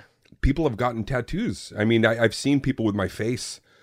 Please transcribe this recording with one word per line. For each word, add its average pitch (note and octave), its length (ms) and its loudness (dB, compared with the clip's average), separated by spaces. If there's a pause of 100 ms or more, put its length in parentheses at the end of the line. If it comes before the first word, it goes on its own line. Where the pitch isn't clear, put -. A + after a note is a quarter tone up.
(400)
People C#3 280 2
have A2 80 -2
gotten A#2 280 -2
tattoos. C#3 760 -6
I G#2+ 60 2
mean, A2+ 220 6
I, A2+ 160 2
I've A2+ 120 2
seen C#3 260 2
people C3 240 -2
with G#2 100 2
my G2 140 0
face - 520 -6 (220)